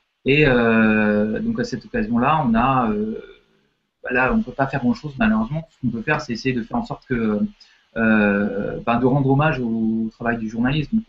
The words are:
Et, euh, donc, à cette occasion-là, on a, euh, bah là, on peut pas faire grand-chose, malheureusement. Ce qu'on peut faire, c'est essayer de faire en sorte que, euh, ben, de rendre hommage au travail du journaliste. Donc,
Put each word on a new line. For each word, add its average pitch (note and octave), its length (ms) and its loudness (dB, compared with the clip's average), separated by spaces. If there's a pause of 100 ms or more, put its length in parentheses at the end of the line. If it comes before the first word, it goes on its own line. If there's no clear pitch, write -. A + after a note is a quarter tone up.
(260)
Et, D3 200 4
euh, A2 920 4
donc, A2+ 200 -4
à A#2+ 40 0
cette - 220 -8
occasion-là, A#2+ 600 0
on A#2 80 2
a, A#2+ 380 2
euh, G#2+ 260 -2 (840)
bah - 80 -6
là, B2+ 220 0
on A2+ 80 2
peut B2+ 100 -6
pas C3+ 160 -2
faire C#3 140 -6
grand-chose, B2 360 -2
malheureusement. A2+ 540 0
Ce - 80 -20
qu'on A#2 120 -2
peut A2+ 100 -6
faire, D3+ 180 -2
c'est - 140 -6
essayer C3 200 -2
de A#2 100 -4
faire B2 140 -6
en A2+ 80 -4
sorte - 220 -12
que, A2 320 0 (560)
euh, G#2 880 0
ben, A#2+ 140 0
de B2+ 60 2
rendre C3+ 240 2
hommage C#3 320 2
au A2+ 500 -2
travail A#2 260 -4
du A2 120 -6
journaliste. B2+ 440 -2
Donc, A2 140 2